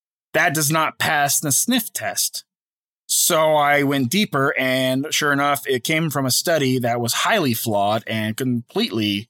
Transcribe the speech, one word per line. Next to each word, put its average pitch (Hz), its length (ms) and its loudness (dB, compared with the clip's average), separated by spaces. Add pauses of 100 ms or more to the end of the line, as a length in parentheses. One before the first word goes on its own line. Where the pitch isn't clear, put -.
(340)
That 160 200 2
does 151 180 0
not 156 260 0
pass 143 440 0
the 147 100 -2
sniff 233 400 0
test. - 540 -6 (640)
So 160 460 2
I 143 280 4
went 139 260 0
deeper, 147 480 0
and 131 560 0
sure 147 200 0
enough, 143 340 0
it 127 160 -2
came 160 260 0
from 139 160 -2
a 127 60 0
study 135 480 0
that 120 220 -2
was 117 100 -2
highly 165 420 0
flawed 104 540 0
and 110 300 -4
completely 117 920 -2